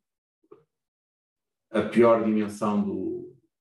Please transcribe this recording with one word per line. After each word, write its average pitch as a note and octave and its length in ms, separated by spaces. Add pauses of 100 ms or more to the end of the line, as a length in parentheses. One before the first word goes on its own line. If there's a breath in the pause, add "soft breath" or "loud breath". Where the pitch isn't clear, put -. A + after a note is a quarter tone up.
(1700)
a G#2+ 120
pior A2+ 400
dimensão G#2 600
do, F#2+ 520 (260)